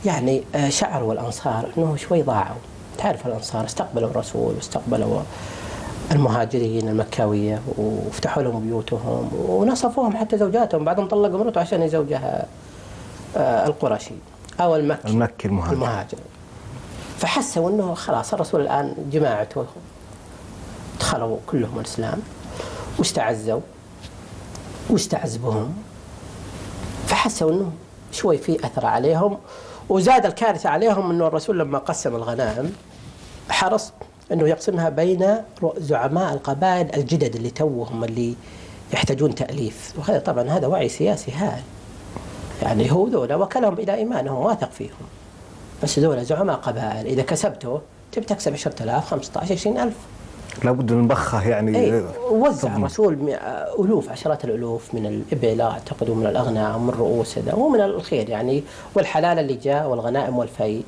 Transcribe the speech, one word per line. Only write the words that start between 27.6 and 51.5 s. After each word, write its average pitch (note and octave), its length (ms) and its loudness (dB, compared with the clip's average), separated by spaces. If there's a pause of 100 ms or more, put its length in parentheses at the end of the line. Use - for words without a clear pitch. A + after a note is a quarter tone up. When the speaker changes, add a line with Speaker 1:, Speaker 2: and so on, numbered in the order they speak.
Speaker 1:
شوي E3+ 260 2
في - 280 0
أثر - 200 -2
عليهم. D#3+ 520 2 (560)
وزاد G3+ 320 6
الكارثة G3 440 2
عليهم G3 400 4
إنه E3+ 180 4
الرسول D#3+ 320 2
لما C#3+ 180 0
قسم C3+ 380 -2
الغنائم A#2+ 600 -2 (760)
حرص G3+ 440 0 (380)
إنه D#3 160 4
يقسمها E3 420 2
بين F#3 480 4 (240)
رو-، E3 180 0
زعماء D3 540 2
القبائل D#3 640 2
الجدد C3+ 400 2
اللي A#2 140 -4
توهم، A#2+ 540 -2
اللي A#2 320 -2 (580)
يحتاجون C#3 420 2
تأليف. - 600 -4
وهذا D#3+ 220 2
طبعًا B2 300 0
هذا D3+ 180 2
وعي D#3 220 2
سياسي - 420 0
هائل. D3 300 -2 (1000)
يعني B2 300 2
هو F#3 160 6
ذولا C#3+ 280 2
وكلهم G3 380 2
إلى G3 200 -2
إيمانهم، D#3 520 0
واثق G#3+ 260 0
فيهم. - 360 -12 (760)
بس C#3+ 160 2
ذولا C#3+ 240 4
زعماء D#3+ 320 2
قبائل، A2 500 -4
إذا C3 160 0
كسبته D3+ 600 -2 (300)
تبي G#3+ 140 -4
تكسب G3+ 280 0
عشرة C#3+ 300 -4
آلاف، B2 240 0
خمسة - 280 -4
عشر، F#3 180 0
عشرين G#3+ 260 0
ألف. A#3+ 160 0 (680)
Speaker 2:
لابد B2 300 4
من A#2+ 140 6
بخه، A2 420 2
يعني. G#2+ 300 4